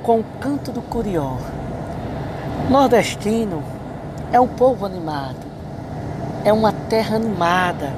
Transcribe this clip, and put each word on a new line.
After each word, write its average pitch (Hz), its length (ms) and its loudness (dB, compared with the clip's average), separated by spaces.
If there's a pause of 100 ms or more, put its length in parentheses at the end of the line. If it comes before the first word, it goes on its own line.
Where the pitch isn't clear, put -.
com 226 160 4
o 220 60 -4 (140)
canto 277 320 -4
do 233 120 -6
curió. 170 540 -2 (1300)
Nordestino 226 920 4 (680)
é 240 80 8
um 254 80 6
povo 240 380 2
animado, 151 640 -6 (960)
é 208 80 8
uma 220 180 4
terra 220 440 0
animada. 175 840 0